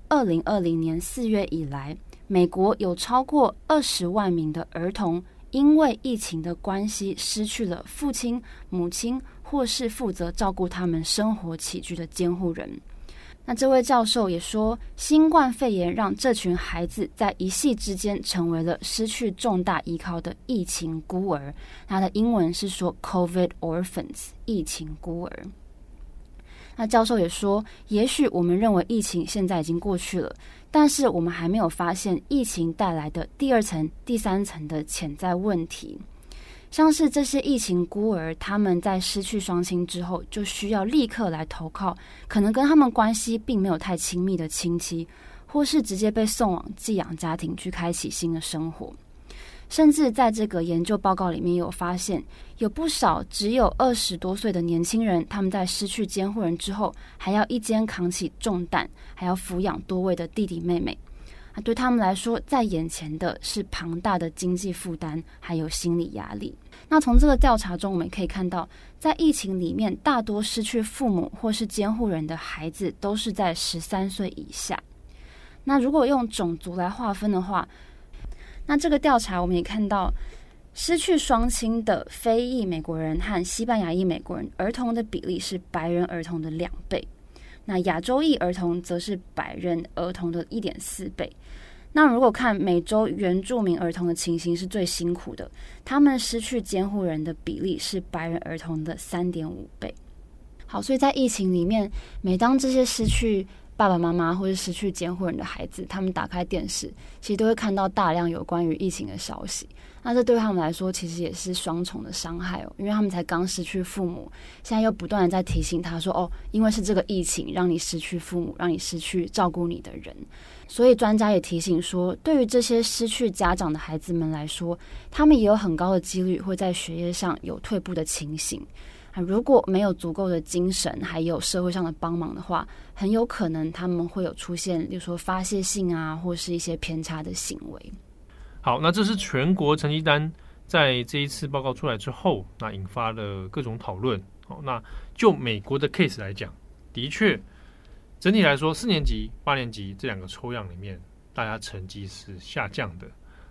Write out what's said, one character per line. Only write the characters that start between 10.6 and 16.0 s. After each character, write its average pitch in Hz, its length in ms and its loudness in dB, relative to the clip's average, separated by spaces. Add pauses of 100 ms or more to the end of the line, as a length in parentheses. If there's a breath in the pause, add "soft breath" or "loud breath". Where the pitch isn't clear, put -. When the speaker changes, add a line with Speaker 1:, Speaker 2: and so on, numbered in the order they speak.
Speaker 1:
他 180 200 -4
们 165 160 0
生 214 300 0
活 170 220 -6
起 - 240 -8
居 - 140 -10
的 165 140 -8
监 175 260 0
护 180 180 -2
人。 - 280 -10 (680 loud breath)
那 247 80 -2
这 262 140 4
位 262 140 8
教 240 220 4
授 214 260 2
也 170 80 0
说， 220 400 0 (160 soft breath)
新 311 340 6
冠 294 240 6
肺 240 200 0
炎 175 200 2
让 202 220 0